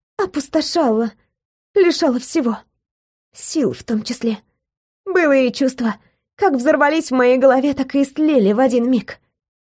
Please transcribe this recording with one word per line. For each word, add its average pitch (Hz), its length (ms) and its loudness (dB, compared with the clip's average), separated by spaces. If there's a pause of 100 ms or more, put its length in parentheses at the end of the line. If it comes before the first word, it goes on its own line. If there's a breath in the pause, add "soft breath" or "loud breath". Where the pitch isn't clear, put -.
(180)
опустошала, 294 960 -2 (600)
лишала 330 460 2
всего. 240 380 -2 (760)
Сил - 380 -4
в - 120 -14
том 220 200 -4
числе. 226 360 -6 (640)
Былые 285 480 2
чувства, 254 420 -2 (400)
как 370 180 2
взорвались 294 580 0
в 262 40 0
моей 254 220 4
голове, 262 360 4
так 269 220 -4
и 277 80 2
истлели 277 480 0
в 214 80 0
один 254 320 0
миг. - 280 -4 (460)